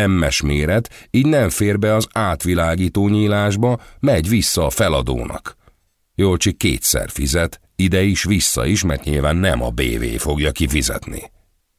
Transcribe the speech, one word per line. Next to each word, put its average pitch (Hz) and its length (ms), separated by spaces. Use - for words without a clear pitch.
M-es 85 340
méret, 76 680
így 131 160
nem 143 220
fér 101 300
be 107 160
az 110 180
átvilágító 87 960
nyílásba, 104 720
megy 87 300
vissza 95 380
a 71 40
feladónak. 64 840
Jolcsi 95 380
kétszer - 580
fizet, 80 500
ide 92 260
is, 98 220
vissza 85 420
is, 82 160
mert 76 220
nyilván 73 320
nem 87 260
a 60 80
B 58 100
V 57 240
fogja 73 340
kifizetni. - 800